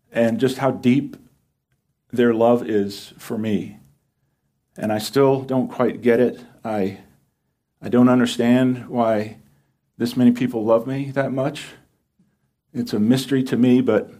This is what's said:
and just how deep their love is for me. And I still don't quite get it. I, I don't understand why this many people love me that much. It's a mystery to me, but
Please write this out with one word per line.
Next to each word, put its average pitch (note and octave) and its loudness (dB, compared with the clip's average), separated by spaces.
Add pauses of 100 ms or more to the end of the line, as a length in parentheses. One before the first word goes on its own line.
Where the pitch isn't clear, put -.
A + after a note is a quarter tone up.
(120)
and A2+ 0
just C3 0
how C3+ 0
deep B2+ 0 (960)
their A#2+ 2
love A#2 2
is G2+ -4
for - -10
me. G#2+ -4 (960)
And G#2+ -4
I G#2+ -2
still C3+ 2
don't C3 -2
quite A2+ -2
get A#2 2
it. - 0 (240)
I, G#2 -4 (840)
I G#2+ -12
don't B2 4
understand B2 0
why A2+ -2 (600)
this A#2+ -4
many B2 6
people B2 -2
love A2+ 2
me C3+ -6
that C3 -4
much. C3+ -6 (1080)
It's A#2+ -6
a G#2+ -2
mystery C3 2
to C3 -2
me, B2 4
but A2 0